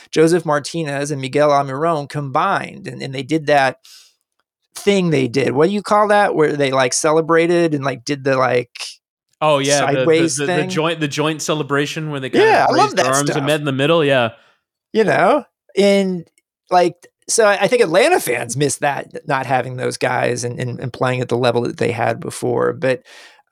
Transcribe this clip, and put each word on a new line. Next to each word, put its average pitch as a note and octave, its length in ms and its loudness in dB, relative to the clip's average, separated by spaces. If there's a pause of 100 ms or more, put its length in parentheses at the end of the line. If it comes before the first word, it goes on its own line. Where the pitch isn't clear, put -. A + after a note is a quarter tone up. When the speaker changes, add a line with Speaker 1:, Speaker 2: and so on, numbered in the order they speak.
(100)
Speaker 1:
Joseph D#3+ 360 2
Martinez D3 640 -4
and C#3 100 -6
Miguel C#3+ 300 2
Almiron C#3+ 580 0
combined, C#3+ 800 -4
and, C3 140 -12
and C3+ 120 -10
they C3+ 80 -6
did D3 240 -4
that C#3 340 2 (920)
thing G3 360 0
they C3+ 180 0
did. A#2+ 240 -2
What C#3+ 140 2
do G3 60 0
you G#3 100 -4
call G#3 260 2
that? G#3 260 2
Where D3+ 220 2
they, C#3 160 0
like, C3 220 0
celebrated E3 800 2
and, C3+ 100 -4
like, C3 180 -6
did C#3 220 -6
the, C3+ 140 2
like, B2 440 -2 (600)
Speaker 2:
Oh, D3+ 160 2
yeah, C#3 220 2
the, C#3 120 0
Speaker 1:
sideways D#3+ 440 2
Speaker 2:
the, C#3+ 100 -4
the, F3+ 60 -2
the F3 80 0
Speaker 1:
thing? F#3 100 -4
Speaker 2:
joint, D#3+ 300 -2
the D3+ 80 -2
joint D3 340 -4
celebration D3+ 680 -4
where C#3+ 80 -6
they C3 120 -6
kinda G4+ 160 4
Speaker 1:
Yeah, F#4+ 200 4
I A3 60 0
love F4 140 2
Speaker 2:
raised G4+ 100 -4
their - 80 2
Speaker 1:
that C3 100 0
Speaker 2:
arms C#3 60 2
and C#3+ 100 0
Speaker 1:
stuff. D3 140 -2
Speaker 2:
met D3+ 160 0
in D3 60 -6
the C#3 60 -2
middle. D3 300 2
Yeah. C3+ 280 2 (640)
Speaker 1:
You A3 100 2
know, F#3 400 2 (320)
and, F#3+ 500 2 (440)
like, F3 360 2 (220)
so - 160 2
I, G3+ 200 4
I F#3 40 4
think A#3+ 140 4
Atlanta F#3 380 2
fans A#2+ 360 -6
miss C#3 220 0
that, - 500 -6
not C3+ 160 -2
having B2+ 320 -2
those B2 220 -4
guys B2 460 -2
and, A#2+ 140 -8
and, B2 220 -6
and B2 120 -8
playing B2+ 280 -2
at A#2+ 80 -4
the A#2 80 -2
level A#2+ 260 2
that A#2 140 -4
they A#2+ 160 -2
had A#2 280 -2
before. B2 520 -2
But, B2+ 300 -2 (500)